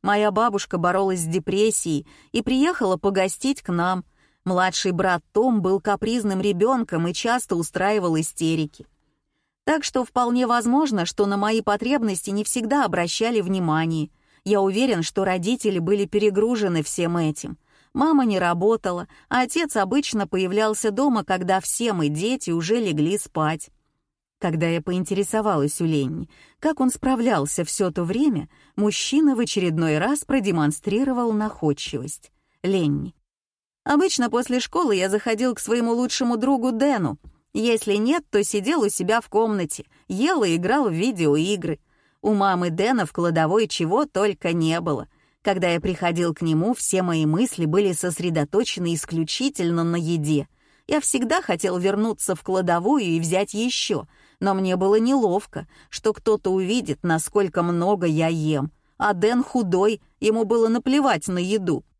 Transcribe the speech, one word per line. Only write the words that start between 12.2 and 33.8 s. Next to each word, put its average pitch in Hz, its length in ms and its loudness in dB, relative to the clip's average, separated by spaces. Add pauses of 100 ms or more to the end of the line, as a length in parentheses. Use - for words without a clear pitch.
не 202 120 -2
всегда 247 420 0
обращали 208 560 0
внимание. 165 720 0 (340)
Я 196 160 2
уверен, 196 420 2
что 190 220 -2
родители 190 540 0
были 202 260 0
перегружены 208 760 2
всем 170 340 -2
этим. 156 400 -2 (380)
Мама 285 300 4
не 208 140 2
работала, 180 680 0 (220)
а 254 140 0
отец 294 340 -2
обычно 208 500 0
появлялся 208 640 0
дома, 226 340 0
когда 185 360 0
все 233 320 -2
мы, 165 160 0
дети, 185 420 -2
уже 170 300 0
легли 170 360 0
спать. - 540 -4 (720)
Когда 165 260 0
я 165 160 0
поинтересовалась 185 1000 -2
у 170 60 0
Ленни, 156 420 -2 (300)
как 302 220 -2
он 254 100 2
справлялся 226 720 0
всё 185 260 -2
то 175 120 -4
время, 196 480 0 (260)
мужчина 262 600 2
в - 20 -2
очередной 165 600 2
раз 254 260 0
продемонстрировал 220 1080 0
находчивость. 151 1000 -4 (320)
Ленни. 160 500 0 (680)